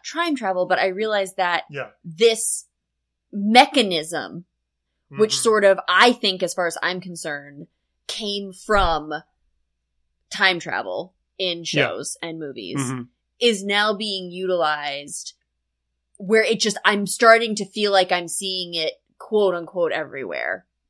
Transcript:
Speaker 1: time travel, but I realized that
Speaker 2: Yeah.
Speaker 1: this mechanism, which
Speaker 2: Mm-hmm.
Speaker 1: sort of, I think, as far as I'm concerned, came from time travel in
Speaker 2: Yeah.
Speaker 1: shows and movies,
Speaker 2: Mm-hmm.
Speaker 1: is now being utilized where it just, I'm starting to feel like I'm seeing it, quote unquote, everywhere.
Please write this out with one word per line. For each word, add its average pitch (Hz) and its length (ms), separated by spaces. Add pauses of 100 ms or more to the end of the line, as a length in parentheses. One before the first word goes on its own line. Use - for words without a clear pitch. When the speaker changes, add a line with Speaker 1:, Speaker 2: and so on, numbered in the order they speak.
Speaker 1:
time 330 260
travel, 190 300
but 180 140
I 165 80
realized 196 500
that 175 320
Speaker 2:
Yeah. 139 200 (160)
Speaker 1:
this 214 600 (680)
mechanism, 185 1120 (640)
which 214 240
Speaker 2:
Mm-hmm. - 100
Speaker 1:
sort 214 220
of, 196 140 (100)
I 208 240
think, 196 280
as 175 120
far 180 140
as 165 140
I'm 180 200
concerned, 147 640 (400)
came 202 460
from 170 580 (1160)
time 185 300
travel 101 560 (220)
in 175 220
Speaker 2:
Yeah. 170 40 (240)
Speaker 1:
shows 110 340
and 165 180
movies, 123 400
Speaker 2:
Mm-hmm. 127 220 (400)
Speaker 1:
is 220 240
now 208 280
being 196 380
utilized 151 1040 (840)
where 214 260
it 214 180
just, 214 240
I'm 202 200
starting 226 500
to 208 100
feel 208 260
like 185 220
I'm 175 160
seeing 185 440
it, 160 200 (240)
quote 208 360
unquote, 170 380
everywhere. 95 720 (240)